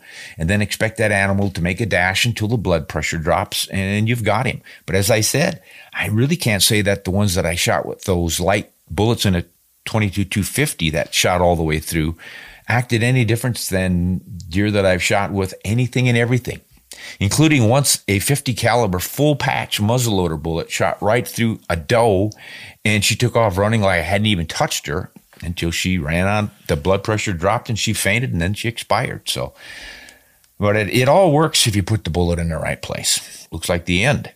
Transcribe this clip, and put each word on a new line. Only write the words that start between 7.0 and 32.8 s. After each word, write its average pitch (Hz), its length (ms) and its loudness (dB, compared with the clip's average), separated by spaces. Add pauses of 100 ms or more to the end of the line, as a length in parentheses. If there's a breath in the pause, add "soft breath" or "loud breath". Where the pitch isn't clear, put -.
the 92 80 -2
ones 101 220 2
that 87 120 0
I 82 80 0
shot 92 320 0
with - 180 -10
those 87 360 0
light 95 320 0 (180)
bullets 107 340 0
in 95 120 4
a 87 100 -2 (380)
twenty-two 98 400 -2
two 95 180 -2
fifty 90 480 -2
that 76 240 -4
shot 92 260 2
all 87 160 4
the 80 60 -2
way 78 160 0
through 80 380 -2 (520 loud breath)
acted 117 340 0
any 123 220 2
difference 117 440 -2
than 90 520 0 (280)
deer 101 220 0
that 101 140 2
I've 92 180 2
shot 101 280 0
with 95 240 -2 (100)
anything 123 440 0
and 120 100 4
everything, 117 420 0 (600 loud breath)
including 131 480 4
once 135 380 2
a 101 120 2
fifty 139 340 -2
caliber 107 460 2
full 147 380 0
patch 131 440 -2
muzzleloader 104 640 0
bullet 82 280 -4
shot - 300 -2
right 113 260 2
through 113 340 -2 (100)
a 85 60 0
doe, 104 540 2 (540 loud breath)
and 107 200 2
she 113 100 0
took 120 220 0
off 104 220 2
running 107 220 2
like 95 200 2
I - 20 -2
hadn't 101 240 0
even 87 200 2
touched - 420 -4
her 73 240 -6 (280)
until 85 300 -4
she 92 280 -2
ran 85 280 0
on, 104 240 0 (160)
the 87 80 0
blood 90 300 0
pressure 107 280 -2
dropped 95 360 -2
and 107 100 -4
she 113 140 -2
fainted, 117 400 0
and 87 80 -2
then 95 140 0
she 117 140 -6
expired. - 600 -4
So, 64 260 -6 (1040 loud breath)
but 104 160 2
it, 107 140 0
it 123 200 2
all 175 240 6
works 151 360 2
if 101 80 0
you 98 80 2
put - 180 0
the - 80 -8
bullet 85 300 0
in 85 80 -2
the 80 80 -4
right 78 260 -6